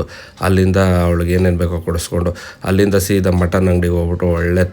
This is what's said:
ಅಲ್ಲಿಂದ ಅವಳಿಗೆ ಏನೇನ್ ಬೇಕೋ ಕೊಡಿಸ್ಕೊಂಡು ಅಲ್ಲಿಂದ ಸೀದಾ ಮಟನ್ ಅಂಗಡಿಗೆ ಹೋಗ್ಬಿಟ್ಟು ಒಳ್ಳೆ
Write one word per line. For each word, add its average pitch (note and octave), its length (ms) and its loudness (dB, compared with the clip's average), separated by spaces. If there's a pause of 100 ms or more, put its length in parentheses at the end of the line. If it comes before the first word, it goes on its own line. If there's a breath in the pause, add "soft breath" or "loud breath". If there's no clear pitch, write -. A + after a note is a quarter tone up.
(480 loud breath)
ಅಲ್ಲಿಂದ F#2+ 320 2 (280)
ಅವಳಿಗೆ F2 320 0
ಏನೇನ್ F2+ 240 2
ಬೇಕೋ F2 240 -2
ಕೊಡಿಸ್ಕೊಂಡು F2 440 -2 (380 loud breath)
ಅಲ್ಲಿಂದ G2 380 2
ಸೀದಾ F#2+ 260 0 (100)
ಮಟನ್ F#2 300 0
ಅಂಗಡಿಗೆ F2 260 0
ಹೋಗ್ಬಿಟ್ಟು F2 380 -2
ಒಳ್ಳೆ F2 360 0